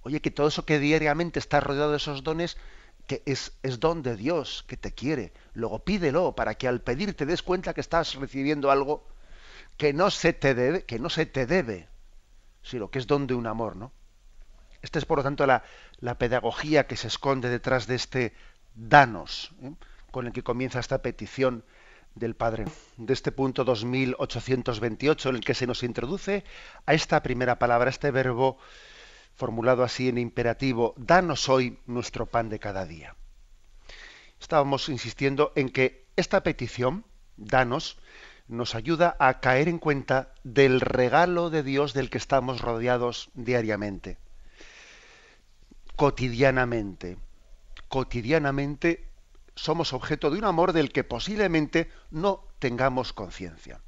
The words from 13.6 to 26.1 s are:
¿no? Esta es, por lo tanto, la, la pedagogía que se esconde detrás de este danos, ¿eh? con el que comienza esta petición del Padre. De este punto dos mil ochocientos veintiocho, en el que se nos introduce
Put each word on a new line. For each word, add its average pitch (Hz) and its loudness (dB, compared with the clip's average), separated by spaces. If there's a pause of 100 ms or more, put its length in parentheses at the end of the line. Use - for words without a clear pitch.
¿no? 110 -14 (920)
Esta - -6
es, 131 -4
por 156 0
lo 135 0
tanto, 143 0
la, 127 4 (340)
la 123 -6
pedagogía 127 2
que 117 -8
se 110 -8
esconde 131 -2
detrás 123 0
de 123 -2
este 120 -4 (400)
danos, 113 4 (100)
¿eh? 135 -10 (380)
con 123 -6
el 117 -8
que 127 -6
comienza 123 -2
esta 131 -2
petición 120 0 (500)
del 117 -4
Padre. 110 -2 (300)
De 117 -2
este 131 -2
punto 131 0
dos 113 0
mil 127 0
ochocientos 123 -2
veintiocho, 127 0
en 127 0
el 110 -6
que - 0
se 131 -2
nos 120 -4
introduce 156 -4 (420)